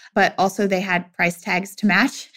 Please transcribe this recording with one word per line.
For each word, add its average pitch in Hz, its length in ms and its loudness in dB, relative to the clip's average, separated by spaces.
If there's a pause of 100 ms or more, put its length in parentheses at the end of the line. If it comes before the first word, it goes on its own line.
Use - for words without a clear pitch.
(140)
but 196 240 4
also 196 300 0
they 190 120 0
had 180 340 -4
price 175 280 -2
tags 190 360 -6
to 214 100 0
match. 202 500 0